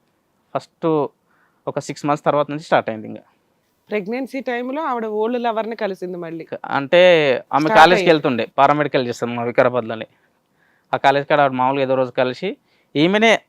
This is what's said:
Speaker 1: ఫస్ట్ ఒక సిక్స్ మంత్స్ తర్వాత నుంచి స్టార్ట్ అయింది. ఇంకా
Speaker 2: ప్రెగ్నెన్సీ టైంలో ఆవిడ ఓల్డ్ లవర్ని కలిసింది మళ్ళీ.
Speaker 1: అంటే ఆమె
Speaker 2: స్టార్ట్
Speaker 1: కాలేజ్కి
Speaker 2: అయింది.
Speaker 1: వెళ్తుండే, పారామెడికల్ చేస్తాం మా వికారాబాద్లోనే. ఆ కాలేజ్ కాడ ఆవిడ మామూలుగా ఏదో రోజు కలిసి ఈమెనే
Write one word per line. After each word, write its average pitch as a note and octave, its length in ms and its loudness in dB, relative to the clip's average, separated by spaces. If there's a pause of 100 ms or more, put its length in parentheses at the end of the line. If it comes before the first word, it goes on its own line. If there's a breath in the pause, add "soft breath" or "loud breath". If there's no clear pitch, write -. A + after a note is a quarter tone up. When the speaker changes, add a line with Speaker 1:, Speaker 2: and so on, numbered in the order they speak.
(560)
Speaker 1:
ఫస్ట్ D3+ 520 -4 (600)
ఒక C#3+ 120 -8
సిక్స్ C#3+ 260 -10
మంత్స్ D3 200 -2
తర్వాత C#3+ 240 0
నుంచి D3+ 140 -10
స్టార్ట్ A#2+ 260 0
అయింది. A2 180 -10
ఇంకా A2 140 -16 (680)
Speaker 2:
ప్రెగ్నెన్సీ A3+ 500 -8
టైంలో B3+ 420 -8
ఆవిడ B3 240 -6
ఓల్డ్ A3+ 380 -4
లవర్ని A3 320 -6
కలిసింది F#3 420 -8
మళ్ళీ. E3 300 -12 (180)
Speaker 1:
అంటే D3+ 680 4 (200)
ఆమె C#3 80 0
Speaker 2:
స్టార్ట్ D#3 180 4
Speaker 1:
కాలేజ్కి E3+ 200 8
Speaker 2:
అయింది. F3 140 4
Speaker 1:
వెళ్తుండే, C#3+ 340 0 (100)
పారామెడికల్ C#3 500 2
చేస్తాం A#2+ 280 -6
మా A#2+ 80 -6
వికారాబాద్లోనే. A#2+ 640 -2 (880)
ఆ C3 40 0
కాలేజ్ C#3 300 2
కాడ D3+ 120 2
ఆవిడ C#3 120 2
మామూలుగా C3 320 -2
ఏదో C3 120 0
రోజు B2+ 160 -2
కలిసి C3 460 -4 (380)
ఈమెనే G3+ 540 2